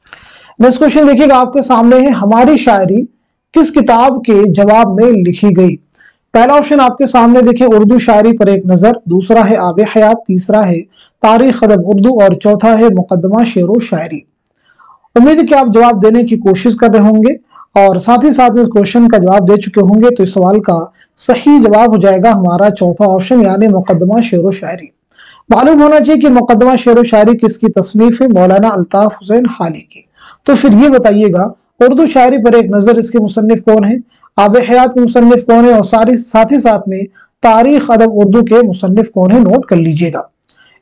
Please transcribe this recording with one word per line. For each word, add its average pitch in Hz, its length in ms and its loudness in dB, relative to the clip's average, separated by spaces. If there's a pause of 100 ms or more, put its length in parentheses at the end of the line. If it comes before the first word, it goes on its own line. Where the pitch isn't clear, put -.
(580)
Next 247 200 2
question 302 280 2
देखिएगा 277 300 2
आपके 254 260 -2
सामने 240 360 2
है, 277 140 0
हमारी 226 460 0
शायरी 196 440 -2 (520)
किस 320 160 2
किताब 254 500 0
के 208 220 0 (100)
जवाब 202 440 0
में 233 180 2
लिखी 180 380 -2
गई? 175 220 0 (600)
पहला 247 200 2
option 294 260 0
आपके 247 260 -2
सामने 240 360 2
देखें, 240 240 0
उर्दू 220 340 2
शायरी 220 340 2
पर 202 140 -2
एक 190 180 0
नजर, 185 420 0
दूसरा 190 340 0
है 208 160 -2
आब 180 280 -4
हयात, 220 400 0
तीसरा 196 360 -2
है 175 160 -2 (440)
तारीख 233 420 0
अदब 202 220 0
उर्दू 202 300 0
और 196 200 2
चौथा 214 380 0
है 226 160 2
मुकदमा 185 560 -2
शेर 185 200 -4
व 214 140 -2
शायरी। 160 420 -10 (920)
उम्मीद 294 220 2
है 330 60 0
कि 302 100 -2
आप 269 160 2
जवाब 226 300 0
देने 220 240 2
की 233 140 -4
कोशिश 190 380 -2
कर 233 140 0
रहे 208 120 2
होंगे 214 340 0 (420)
और 190 220 2
साथ 233 240 0
ही 302 80 2
साथ 247 200 2
में 233 160 0
question 226 400 0
का 226 100 2
जवाब 185 280 0
दे 208 120 2
चुके 208 240 -6
होंगे। 214 280 2
तो 240 120 -2
इस 185 120 -4
सवाल 190 260 0
का 175 180 -4 (400)
सही 269 420 0
जवाब 220 300 2
हो 214 80 0
जाएगा 190 340 2
हमारा 185 400 0
चौथा 180 340 -2
option, 190 360 0
यानी 196 260 0
मुकदमा 185 540 -2
शेर 196 180 -4
व 190 120 -2
शायरी। 180 380 -14 (600)
मालूम 294 320 2
होना 294 180 4
चाहिए 285 200 0
कि 294 100 2
मुकदमा 247 460 2
शेर 233 220 0
व 240 60 2
शायरी 226 320 2
किसकी 220 340 -2
तसनीफ 226 520 -2
है? 262 80 2
मौलाना 190 400 0
अल्ताफ 202 440 -2
हुसैन 220 360 -4
हाली 160 320 -10
की। - 220 -20 (420)
तो - 100 2
फिर 247 180 2
ये 262 160 4
बताइएगा, 208 540 0 (360)
उर्दू 262 280 2
शायरी 262 300 0
पर 233 160 0
एक 233 160 2
नजर, 208 280 0
इसके 233 220 -4
मुसन्निफ 214 420 -2
कौन 214 220 0
है? 233 140 -2 (400)
आब 202 200 2
हयात 247 320 0
के 254 100 -2
मुसन्निफ 240 420 2
कौन 233 220 2
है? 240 80 4
और 214 120 0
सारी, 226 320 0
साथ 226 360 -2
ही 285 80 2
साथ 214 280 -2
में 190 160 -8 (380)
तारीख 262 480 2
अदब 226 220 0
उर्दू 208 320 0
के 233 180 2
मुसन्निफ 196 480 -2
कौन 185 220 -2
है? 247 80 2
नोट 226 280 0
कर 185 80 0
लीजिएगा। 160 520 -4 (540)